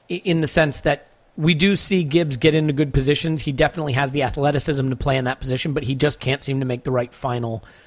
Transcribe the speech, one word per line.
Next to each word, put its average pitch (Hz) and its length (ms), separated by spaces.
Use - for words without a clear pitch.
i-, - 40
in 175 280
the 151 60
sense 151 340
that - 260
we 160 180
do 185 220
see 185 280
Gibbs 151 340
get 151 160
into 151 200
good 139 200
positions. 143 480
He 151 100
definitely 147 420
has 135 180
the 143 120
athleticism 139 640
to 131 60
play 135 220
in 127 80
that 127 140
position, 131 340
but 147 100
he 135 120
just 143 240
can't 135 240
seem 135 160
to 135 60
make 127 180
the 139 80
right 123 220
final 117 500